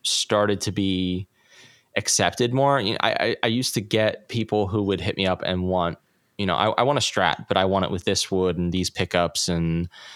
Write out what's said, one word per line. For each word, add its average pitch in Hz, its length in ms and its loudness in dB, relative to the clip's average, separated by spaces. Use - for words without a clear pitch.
started 104 580 0
to 104 100 -4
be 92 560 -2
accepted 117 580 0
more. 139 260 4
You 104 140 0
know, - 80 -4
I, 113 100 2
I, 113 320 0
I 120 40 2
used 120 280 -2
to 113 60 -2
get 107 480 0
people 107 380 0
who 104 160 -2
would 95 180 0
hit - 160 -4
me 98 80 2
up 92 180 0
and 92 200 -2
want, 90 340 0
you 101 80 -2
know, 87 100 2
"I, 104 120 2
I 120 60 4
want 139 140 2
a 117 40 0
Strat, - 460 0
but - 100 0
I 95 80 4
want 95 200 2
it - 60 -2
with 90 140 -6
this - 240 -2
wood 92 280 0
and 87 140 0
these 90 180 -2
pickups 87 600 -2
and 82 400 0